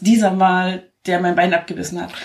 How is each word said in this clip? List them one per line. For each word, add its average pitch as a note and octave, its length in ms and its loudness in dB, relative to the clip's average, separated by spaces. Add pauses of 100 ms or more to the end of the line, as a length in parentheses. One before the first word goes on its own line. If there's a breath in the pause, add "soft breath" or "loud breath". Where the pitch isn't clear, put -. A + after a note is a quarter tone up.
dieser G#3 320 4
Wal, F#3 440 0 (220)
der F3 140 0
mein F3 160 0
Bein F3+ 180 2
abgebissen F3 480 -6
hat. - 80 -12 (140)